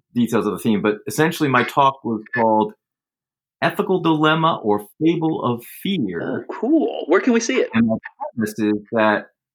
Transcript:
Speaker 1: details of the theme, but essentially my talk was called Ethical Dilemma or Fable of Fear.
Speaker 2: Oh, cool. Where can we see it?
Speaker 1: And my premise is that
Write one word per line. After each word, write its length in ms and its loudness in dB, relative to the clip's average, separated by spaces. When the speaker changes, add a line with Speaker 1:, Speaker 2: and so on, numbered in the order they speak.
Speaker 1:
details 320 0
of 60 0
the 80 -6
theme, 220 0
but 140 2
essentially 400 0
my 160 2
talk 400 0
was 180 -4
called 380 2
Ethical 400 0
Dilemma 640 2
or 240 0
Fable 400 0
of 180 -2
Fear. 680 -4
Speaker 2:
Oh, 120 -10
cool. 460 0
Where 120 4
can 140 2
we 80 2
see 160 -2
it? 160 0
Speaker 1:
And 140 2
my 80 0
premise 220 -4
is 240 0
that 320 2